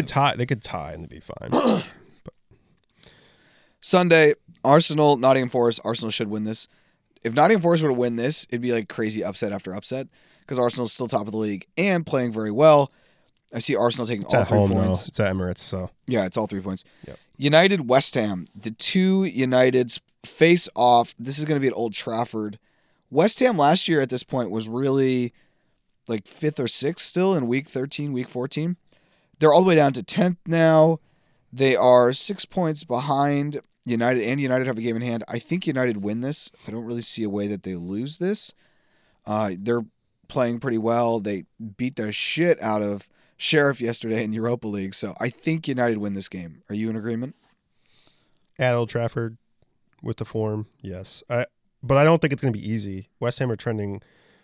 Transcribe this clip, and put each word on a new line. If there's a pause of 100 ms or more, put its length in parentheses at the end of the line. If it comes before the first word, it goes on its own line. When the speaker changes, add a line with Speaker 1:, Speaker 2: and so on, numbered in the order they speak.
Speaker 1:
could
Speaker 2:
happening.
Speaker 1:
tie,
they
could
tie
and
be
fine.
<clears throat> (320)
But (1500)
Speaker 2:
Sunday, (300)
Arsenal,
Nottingham
Forest.
Arsenal
should
win
this. (560)
If
Nottingham
Forest
were
to
win
this,
it'd
be,
like,
crazy
upset
after
upset (380)
'cause
Arsenal's
still
top
of
the
league (100)
and
playing
very
well. (640)
I
see
Arsenal
taking
Speaker 1:
It's
Speaker 2:
all
Speaker 1:
at
Speaker 2:
three
Speaker 1:
home,
though.
Speaker 2:
points.
Speaker 1:
It's
at
Emirates,
so. (160)
Speaker 2:
Yeah,
it's
all
three
points. (220)
Speaker 1:
Yep. (180)
Speaker 2:
United,
West
Ham.
The
two
Uniteds (240)
face
off.
This
is
gonna
be
at
Old
Trafford. (520)
West
Ham
last
year
at
this
point
was
really, (760)
like,
fifth
or
sixth
still
in
week
thirteen,
week
fourteen. (640)
They're
all
the
way
down
to
tenth
now. (540)
They
are
six
points
behind (240)
United,
and
United
have
a
game
in
hand.
I
think
United
win
this. (160)
I
don't
really
see
a
way
that
they
lose
this. (720)
Uh,
they're (440)
playing
pretty
well.
They (320)
beat
the
shit
out
of (280)
Sheriff
yesterday
in
Europa
League,
so
I
think
United
win
this
game.
Are
you
in
agreement? (1200)
Speaker 1:
At
Old
Trafford (640)
with
the
form, (120)
yes.
I, (360)
but
I
don't
think
it's
gonna
be
easy. (100)
West
Ham
are
trending (440)